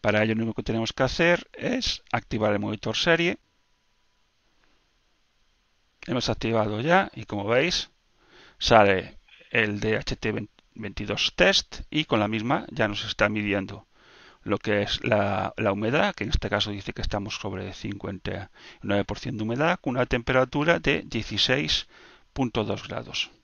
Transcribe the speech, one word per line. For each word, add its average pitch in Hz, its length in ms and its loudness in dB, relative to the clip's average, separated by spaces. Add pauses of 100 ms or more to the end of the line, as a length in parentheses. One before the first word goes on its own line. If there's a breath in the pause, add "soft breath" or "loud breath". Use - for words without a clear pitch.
Para 107 220 4
ello, 110 120 2
lo 113 80 0
único 110 120 -2
que 117 80 -4
tenemos 113 300 -2
que - 100 -2
hacer 170 500 2
es - 500 -4 (100)
activar 110 400 0
el 101 80 0
monitor 104 360 -4
serie. 170 420 2 (2750)
Hemos 127 220 -2
activado 110 520 0
ya 180 340 2
y, 113 100 -12
como 101 220 -6
veis, 135 440 0 (680 soft breath)
sale 101 600 6 (320)
el 104 300 0
D 110 160 0
H - 200 -4
T 101 320 -4 (260)
veintidós 104 600 -4
test - 460 2 (100)
y 151 140 -2
con 117 160 2
la 104 80 2
misma 113 420 0
ya 110 160 0
nos 101 200 -4
está 104 240 2
midiendo 101 560 -2 (560 loud breath)
lo 104 160 0
que 104 240 0
es - 200 -2
la, 101 540 0
la 107 160 0
humedad, 127 420 0
que - 100 -6
en 80 60 -4
este - 200 -2
caso 104 200 0
dice 101 220 -8
que - 80 -8
estamos - 360 -4
sobre 98 360 -8
cincuenta 98 800 -8 (320 loud breath)
y - 40 -10
nueve 101 180 2
por - 140 -6
ciento - 200 -6
de 107 60 -2
humedad, 143 360 0
con 127 160 -2
una 127 80 2
temperatura 131 720 2
de 165 280 0
dieciséis 127 840 -2 (460 loud breath)
punto 120 300 0
dos 104 220 -4
grados - 440 -6 (140)